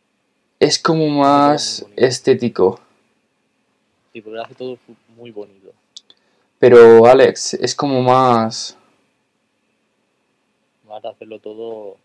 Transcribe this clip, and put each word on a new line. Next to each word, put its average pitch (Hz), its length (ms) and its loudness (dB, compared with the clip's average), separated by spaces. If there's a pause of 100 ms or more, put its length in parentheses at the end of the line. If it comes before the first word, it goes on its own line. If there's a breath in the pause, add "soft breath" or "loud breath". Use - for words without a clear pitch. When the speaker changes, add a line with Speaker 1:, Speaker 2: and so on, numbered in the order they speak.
(600)
Speaker 1:
es 147 180 -2
como 151 460 -4
Speaker 2:
Hace 143 580 -2
todo - 20 -20
Speaker 1:
más - 0 -
Speaker 2:
muy - 100 -20
bonito. 120 120 0
Speaker 1:
estético. 117 760 -4 (1300)
Speaker 2:
Sí, 117 80 -20
porque 110 160 -20
lo 113 60 -12
hace 127 120 -20
todo 127 220 -14 (100)
su-, 117 100 -20 (200)
muy 120 140 -20
bonito. 98 420 -20 (880)
Speaker 1:
Pero 117 480 8
Alex 127 480 2
es - 200 -8
como 139 280 -4
más 127 760 -2 (2000)
Speaker 2:
Vas 107 160 -20
a 113 60 -14
hacerlo 107 280 -20
todo. 107 680 -18